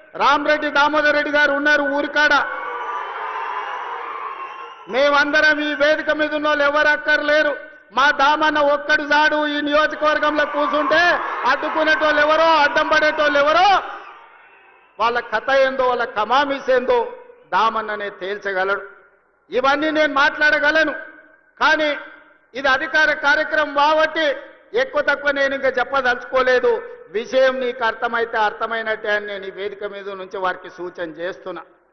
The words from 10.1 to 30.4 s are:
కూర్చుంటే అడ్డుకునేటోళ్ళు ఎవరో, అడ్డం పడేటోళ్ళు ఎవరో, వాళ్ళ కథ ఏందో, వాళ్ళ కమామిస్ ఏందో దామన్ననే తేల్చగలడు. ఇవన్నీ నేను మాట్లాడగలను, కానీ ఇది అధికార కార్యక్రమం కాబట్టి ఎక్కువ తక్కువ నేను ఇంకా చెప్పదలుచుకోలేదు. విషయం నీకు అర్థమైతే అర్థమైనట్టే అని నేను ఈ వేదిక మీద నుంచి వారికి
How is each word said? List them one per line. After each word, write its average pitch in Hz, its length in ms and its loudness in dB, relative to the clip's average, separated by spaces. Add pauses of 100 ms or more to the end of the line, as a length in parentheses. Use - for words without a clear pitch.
కూర్చుంటే 294 760 0 (280)
అడ్డుకునేటోళ్ళు 302 760 2
ఎవరో, 311 220 4
అడ్డం 302 440 4
పడేటోళ్ళు 302 520 2
ఎవరో, 339 420 4 (1200)
వాళ్ళ 240 200 0
కథ 226 320 -4
ఏందో, 262 320 2
వాళ్ళ 240 200 0
కమామిస్ 254 680 0
ఏందో 247 420 0 (400)
దామన్ననే 208 560 -2
తేల్చగలడు. 196 720 -4 (680)
ఇవన్నీ 277 420 0
నేను 302 220 0
మాట్లాడగలను, 302 800 2 (680)
కానీ 302 380 2 (560)
ఇది 269 140 -2
అధికార 302 460 2
కార్యక్రమం 302 600 0
కాబట్టి 311 640 2 (380)
ఎక్కువ 262 280 0
తక్కువ 285 300 0
నేను 277 240 0
ఇంకా 269 120 -2
చెప్పదలుచుకోలేదు. 254 1160 0 (280)
విషయం 254 480 0
నీకు 240 260 -4
అర్థమైతే 233 520 -2
అర్థమైనట్టే 220 720 -2
అని 208 140 -2
నేను 202 200 -10
ఈ 196 60 -10
వేదిక 196 320 -10
మీద 196 260 -10
నుంచి 190 280 -12
వారికి 185 320 -4